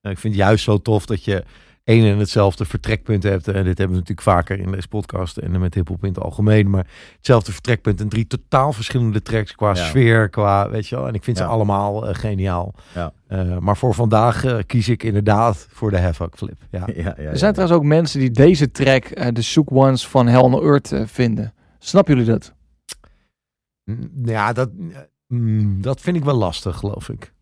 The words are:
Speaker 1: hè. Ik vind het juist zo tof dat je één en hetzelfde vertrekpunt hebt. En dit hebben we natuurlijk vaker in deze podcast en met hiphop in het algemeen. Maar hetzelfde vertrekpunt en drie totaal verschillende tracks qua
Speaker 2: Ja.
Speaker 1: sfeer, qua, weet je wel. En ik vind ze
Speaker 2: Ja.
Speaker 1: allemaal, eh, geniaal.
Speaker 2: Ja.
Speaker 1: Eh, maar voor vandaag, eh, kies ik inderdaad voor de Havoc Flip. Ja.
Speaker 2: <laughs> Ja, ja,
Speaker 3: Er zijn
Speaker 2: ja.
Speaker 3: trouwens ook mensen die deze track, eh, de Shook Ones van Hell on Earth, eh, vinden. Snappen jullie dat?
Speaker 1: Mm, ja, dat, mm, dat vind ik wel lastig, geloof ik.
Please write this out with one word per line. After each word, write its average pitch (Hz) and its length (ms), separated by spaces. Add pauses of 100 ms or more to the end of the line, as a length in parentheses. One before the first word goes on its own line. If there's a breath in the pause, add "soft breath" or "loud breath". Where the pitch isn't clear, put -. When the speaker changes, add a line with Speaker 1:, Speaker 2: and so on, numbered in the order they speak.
Speaker 1:
hè. 101 100
Ik 95 80
vind 107 160
het 101 80
juist 95 220
zo 104 140
tof 107 280
dat 101 180
je 98 200 (400 soft breath)
één 113 280
en 101 60
hetzelfde 101 460
vertrekpunt - 580
hebt. 98 260
En 98 60 (100)
dit 90 140
hebben 98 100
we 92 40 (100)
natuurlijk 82 180
vaker 95 380
in 92 120
deze 95 180
podcast 95 480
en 90 240
met 90 140
hiphop 87 300
in 98 80
het 85 100
algemeen. 107 480
Maar 95 160 (300 soft breath)
hetzelfde 113 360
vertrekpunt 104 480
en 107 80
drie 110 180
totaal 143 460
verschillende 110 500
tracks 110 320
qua 107 140
Speaker 2:
Ja. 98 60
Speaker 1:
sfeer, 113 540
qua, 101 420
weet 107 180
je 120 80
wel. 131 120
En 117 60
ik 104 100
vind 117 120
ze 92 60
Speaker 2:
Ja. 90 60
Speaker 1:
allemaal, 101 600
eh, 95 60
geniaal. 95 600 (200 soft breath)
Speaker 2:
Ja. 85 180 (140)
Speaker 1:
Eh, 92 320
maar 98 180
voor 123 180
vandaag, 113 500
eh, 127 220
kies 113 220
ik 117 140
inderdaad 104 680
voor 110 200
de 98 80
Havoc 87 380
Flip. - 240 (100)
Ja. 90 160
Speaker 2:
<laughs> - 80
Ja, - 80
ja, 92 140
Speaker 3:
Er 104 220
zijn 202 140
Speaker 2:
ja. - 0
Speaker 3:
trouwens 190 200
ook 170 120
mensen 151 360
die 131 100
deze 143 400
track, 135 340
eh, - 280
de 117 100
Shook 143 300
Ones 135 360
van 127 180
Hell 120 140
on 131 220
Earth, 143 300
eh, 135 140
vinden. 110 460 (260)
Snappen 180 380
jullie 117 140
dat? - 240 (1300)
Speaker 1:
Mm, 113 260 (140)
ja, 110 280
dat, 123 180 (560)
mm, 107 560
dat 131 180
vind 175 160
ik 151 80
wel 143 120
lastig, 92 400
geloof - 320
ik. - 340